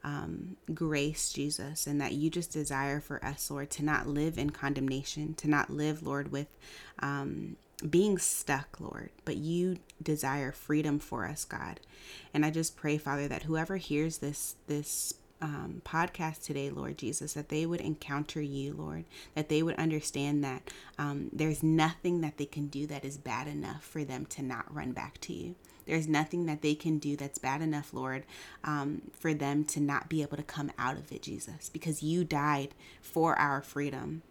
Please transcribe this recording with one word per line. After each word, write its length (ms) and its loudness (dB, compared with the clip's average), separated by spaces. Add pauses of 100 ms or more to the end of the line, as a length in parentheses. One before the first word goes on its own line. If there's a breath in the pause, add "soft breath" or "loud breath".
um, 540 -6 (180)
grace, 580 0
Jesus, 540 -2
and 140 2
that 120 0
you 160 2
just 240 -2
desire 480 0
for 240 -6
us, 260 -4
Lord, 200 -4
to 140 -2
not 220 4
live 300 2
in 140 2
condemnation, 840 0
to 140 -2
not 220 4
live, 320 0
Lord, 280 -2
with, 180 -2 (500 loud breath)
um, 580 -2 (320)
being 300 8
stuck, 600 0
Lord, 300 -8 (140)
but 120 0
you 420 2 (240)
desire 500 0
freedom 460 2
for 280 -4
us, 180 -4
God. 360 -6 (540 loud breath)
And 100 6
I 60 4
just 260 0
pray, 220 2
Father, 300 0
that 160 -4
whoever 340 0
hears 400 0
this, 380 -4 (100)
this, 480 -2 (280)
um, 420 -6
podcast 600 0
today, 260 -2
Lord 260 -4
Jesus, 380 -4
that 160 -6
they 160 2
would 140 0
encounter 600 -2
you, 320 -2
Lord, 320 -6 (300 loud breath)
that 160 0
they 120 6
would 140 2
understand 680 2
that, 260 -6 (280 loud breath)
um, 340 -2
there's 300 2
nothing 600 4
that 160 -4
they 80 -2
can 220 -4
do 180 -4
that 180 -6
is 140 -6
bad 300 -4
enough 360 -6
for 200 -4
them 220 -6
to 160 -8
not 320 -4
run 180 -4
back 300 -8
to 120 -8
you. 200 -6 (320 loud breath)
There's 220 2
nothing 380 2
that 160 -2
they 120 6
can 240 2
do 160 0
that's 240 -6
bad 220 0
enough, 320 0
Lord, 300 -4 (400 loud breath)
um, 400 0 (160)
for 160 2
them 300 2
to 160 0
not 280 2
be 140 2
able 160 -2
to 40 -4
come 360 -4
out 180 0
of 160 -10
it, 80 -8
Jesus, 480 -8
because 340 -2
you 220 4
died 440 2 (340 loud breath)
for 360 4
our 220 6
freedom. 720 -4